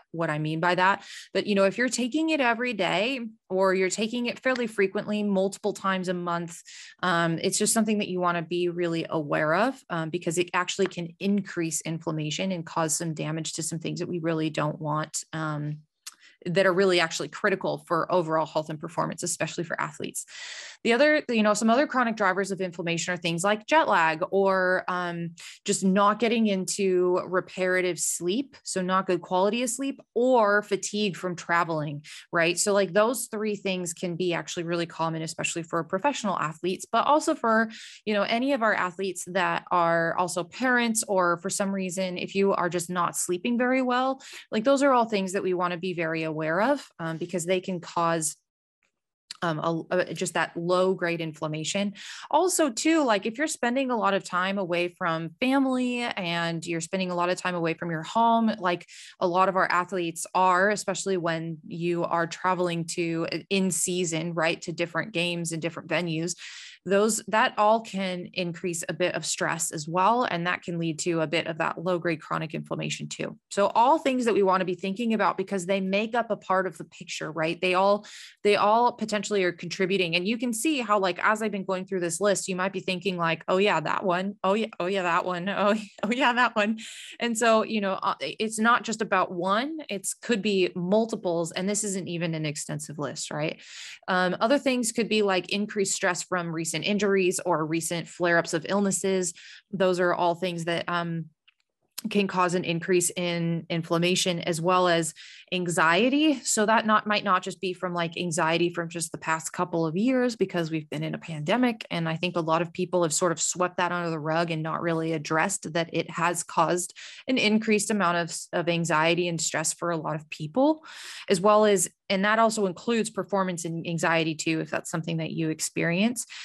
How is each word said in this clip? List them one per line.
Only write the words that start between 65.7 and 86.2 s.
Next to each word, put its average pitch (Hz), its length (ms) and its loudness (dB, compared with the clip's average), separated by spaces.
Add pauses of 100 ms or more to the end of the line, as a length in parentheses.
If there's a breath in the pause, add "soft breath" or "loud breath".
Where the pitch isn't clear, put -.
venues, 165 460 -2 (500 loud breath)
those, 214 440 2
that 220 280 2
all 214 220 4
can 185 540 -6
increase 170 560 -4
a 175 40 -4
bit 170 220 0
of 165 100 -4
stress 165 460 -2
as 156 160 -8
well. 196 380 2
And 170 220 -2
that - 160 -2
can 175 160 -6
lead 165 200 -2
to 165 220 0
a 156 60 0
bit 160 200 0
of 160 120 -6
that 160 220 -2
low 180 160 0
grade 170 220 -2
chronic 160 340 -6
inflammation 151 540 -6
too. - 300 -8 (140)
So - 160 2
all 269 320 4
things 254 260 0
that 220 80 2
we 202 100 4
wanna 190 220 4
be 180 100 -2
thinking 208 380 -2
about, 202 240 2
because 190 280 -4
they 196 140 0
make 202 340 0
up 226 160 0
a 202 60 0
part 190 320 0
of 165 100 -8
the 165 60 -14
picture, - 480 -10
right? 165 300 -2
They 180 120 2
all, 202 320 2 (380 loud breath)
they 208 140 4
all 226 340 4
potentially 208 540 -2
are 175 80 0
contributing. 175 640 0
And 180 100 0
you 226 100 0
can 247 140 -4
see 269 300 0
how, 208 180 2
like, 180 240 0
as 214 180 2
I've 208 120 -2
been 190 100 -6
going 185 220 -4
through 190 160 -4
this 170 180 -2
list, 190 300 2
you 185 80 -2
might 190 160 -2
be 190 80 -6
thinking 180 360 -2
like, 165 300 0
"Oh 185 100 2
yeah, 190 220 4
that - 240 -2
one. 190 400 0
Oh 190 100 4
yeah. 220 140 0 (100)
Oh 175 100 -4
yeah, 190 160 -2
that 175 220 2
one. 180 220 -4
Oh, 202 280 2 (140)
<laughs> - 140 -8
oh 208 80 -2
yeah, 247 220 2